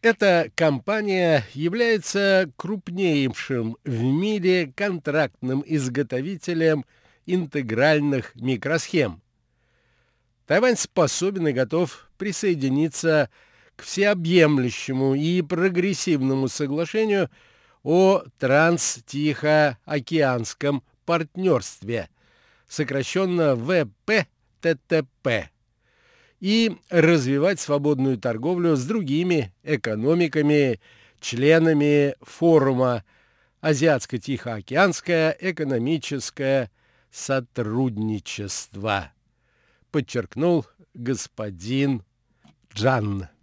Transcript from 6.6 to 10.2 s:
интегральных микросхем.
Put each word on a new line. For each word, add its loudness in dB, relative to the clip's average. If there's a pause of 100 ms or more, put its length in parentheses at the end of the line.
интегральных 0
микросхем. -4 (1200)